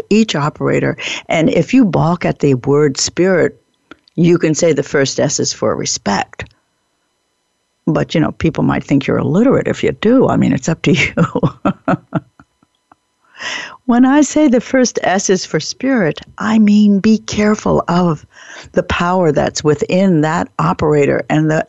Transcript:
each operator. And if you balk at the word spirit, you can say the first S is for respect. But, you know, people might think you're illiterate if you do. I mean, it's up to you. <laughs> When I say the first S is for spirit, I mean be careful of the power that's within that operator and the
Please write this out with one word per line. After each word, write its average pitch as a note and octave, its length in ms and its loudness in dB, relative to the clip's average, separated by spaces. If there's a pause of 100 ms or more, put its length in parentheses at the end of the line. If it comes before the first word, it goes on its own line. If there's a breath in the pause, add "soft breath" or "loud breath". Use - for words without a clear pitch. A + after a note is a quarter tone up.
each A3 260 0
operator. C#3 640 -2 (300 loud breath)
And - 220 0
if - 240 0
you B3+ 120 6
balk D#3+ 400 0
at D#3+ 140 -4
the C#3 160 2
word C#3 420 0
spirit, F3 640 0 (540)
you E3+ 220 4
can D#3+ 180 0
say E3 180 2
the C#3 100 0
first C#3 360 -2
S C3 200 -2
is - 140 -4
for G#2 220 -4
respect. - 800 -6 (1300)
But, D3 280 -2
you E3 80 0
know, D3+ 100 0
people - 320 -4
might C#3 200 -2
think C#3 240 -2
you're A2+ 100 0
illiterate E3 500 0
if - 160 -4
you D#2 80 0
do. A3+ 360 2
I A#2+ 100 0
mean, B2+ 160 2
it's - 160 -2
up D#3+ 140 -4
to C#3+ 100 2
you. - 220 0
<laughs> - 800 -2 (1900 loud breath)
When A#3+ 200 4
I C#4 160 4
say D4+ 260 2
the A#3 140 2
first - 400 0
S F#3 300 0
is F#3 140 0
for D#3+ 140 -4
spirit, A#3 600 -2 (180)
I A3 220 0
mean G#3 400 4
be A3 180 2
careful G#3 680 0
of F3 360 0 (500 loud breath)
the - 100 0
power F3 480 0
that's C#3+ 320 -4
within F3+ 580 2
that D#3+ 260 -2 (120)
operator D3+ 680 0
and D#3 220 0
the D#3 200 -2